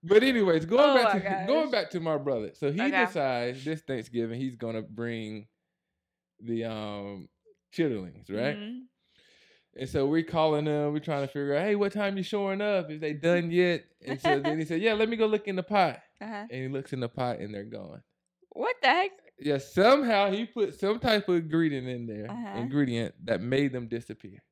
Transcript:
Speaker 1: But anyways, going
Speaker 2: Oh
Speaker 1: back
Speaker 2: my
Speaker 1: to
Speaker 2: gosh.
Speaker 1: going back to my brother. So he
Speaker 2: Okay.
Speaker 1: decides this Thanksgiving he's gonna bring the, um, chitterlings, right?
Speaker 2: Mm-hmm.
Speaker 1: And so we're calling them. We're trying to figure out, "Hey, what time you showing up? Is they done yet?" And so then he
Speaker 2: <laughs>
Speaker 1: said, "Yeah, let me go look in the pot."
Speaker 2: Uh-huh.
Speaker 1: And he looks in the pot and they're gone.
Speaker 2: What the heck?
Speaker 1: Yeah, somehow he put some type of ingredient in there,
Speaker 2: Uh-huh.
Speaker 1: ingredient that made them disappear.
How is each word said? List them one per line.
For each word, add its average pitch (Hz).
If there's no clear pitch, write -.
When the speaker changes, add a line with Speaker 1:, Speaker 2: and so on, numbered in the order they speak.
Speaker 1:
But 202
anyways, 196
going 262
Speaker 2:
Oh 269
Speaker 1:
back 226
Speaker 2:
my 190
Speaker 1:
to 190
Speaker 2:
gosh. 190
Speaker 1:
going 294
back 226
to 175
my 160
brother. 127
So 147
he 180
Speaker 2:
Okay. 202
Speaker 1:
decides 135
this 156
Thanksgiving 117
he's 131
gonna 113
bring 110
the, 113
um, 104
chitterlings, 104
right? 127
Speaker 2:
Mm-hmm. 220
Speaker 1:
And 127
so 127
we're 160
calling 156
them. 147
We're 151
trying 147
to 135
figure 143
out, 156
"Hey, 208
what 202
time 202
you 190
showing 196
up? 190
Is 156
they 151
done 170
yet?" 175
And 131
so 143
then 156
he 160
Speaker 2:
<laughs> -
Speaker 1:
said, 165
"Yeah, 220
let 220
me 233
go 220
look 214
in 190
the 185
pot." 175
Speaker 2:
Uh-huh. 214
Speaker 1:
And 127
he 131
looks 139
in 127
the 117
pot 123
and 104
they're 101
gone. 101
Speaker 2:
What 494
the 262
heck? 370
Speaker 1:
Yeah, 143
somehow 208
he 220
put 214
some 208
type 214
of 180
ingredient 156
in 120
there, 107
Speaker 2:
Uh-huh. 214
Speaker 1:
ingredient 123
that 107
made 131
them 123
disappear. 110